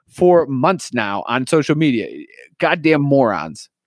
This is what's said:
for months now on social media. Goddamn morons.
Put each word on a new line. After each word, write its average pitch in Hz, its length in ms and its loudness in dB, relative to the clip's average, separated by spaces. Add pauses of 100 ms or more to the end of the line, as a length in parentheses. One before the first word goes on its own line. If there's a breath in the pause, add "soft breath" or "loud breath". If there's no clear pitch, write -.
for 175 380 4
months 139 460 -2
now 101 340 -4
on 123 180 -2
social 156 300 0
media. 107 500 -2 (320)
Goddamn 156 460 2
morons. 113 640 0 (180)